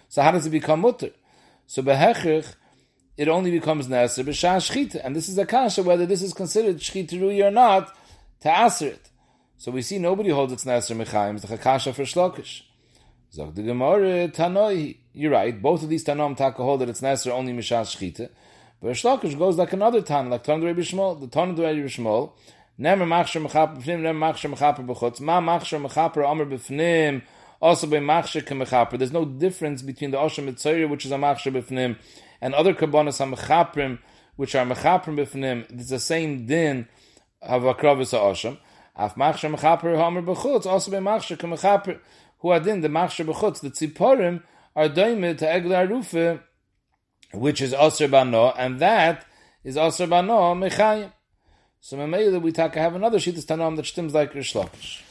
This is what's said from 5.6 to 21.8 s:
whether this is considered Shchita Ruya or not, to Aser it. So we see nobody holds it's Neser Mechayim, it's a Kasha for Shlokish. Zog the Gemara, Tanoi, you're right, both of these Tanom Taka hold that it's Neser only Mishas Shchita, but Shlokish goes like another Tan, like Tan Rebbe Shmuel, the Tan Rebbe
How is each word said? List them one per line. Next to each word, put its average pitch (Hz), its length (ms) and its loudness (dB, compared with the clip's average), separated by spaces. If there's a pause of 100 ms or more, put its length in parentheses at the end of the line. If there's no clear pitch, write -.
whether 175 220 4
this 180 160 0
is 190 140 -6
considered 196 420 0
Shchita 175 420 -8
Ruya 196 280 2
or 202 40 2
not, 202 460 4 (440)
to 151 100 0
Aser 185 380 2
it. - 200 -12 (480)
So - 160 -10
we 127 80 -4
see 196 180 -6
nobody 190 300 0
holds 139 240 0
it's 120 140 -10
Neser 120 280 0
Mechayim, 107 420 -2
it's 101 140 -12
a 113 60 -8
Kasha 131 380 0
for 143 80 -6
Shlokish. - 640 -4 (680)
Zog 78 220 -12
the 104 80 -8
Gemara, 175 680 0
Tanoi, 180 680 -2 (140)
you're 147 200 -2
right, 110 280 0
both 151 220 2
of 156 60 -8
these 160 160 -4
Tanom 143 320 -2
Taka 135 260 -2
hold 135 180 0
that 123 80 -2
it's 113 120 -10
Neser 131 320 -2
only 127 200 -4
Mishas 117 440 -4
Shchita, 98 340 -10 (500)
but 123 120 -4
Shlokish 185 440 0
goes 175 220 2
like 175 140 0
another 214 280 2
Tan, 139 300 -2
like 120 140 -4
Tan 156 180 0
Rebbe 170 180 -2
Shmuel, 180 400 -4
the 131 60 -12
Tan 165 300 0
Rebbe 156 320 -2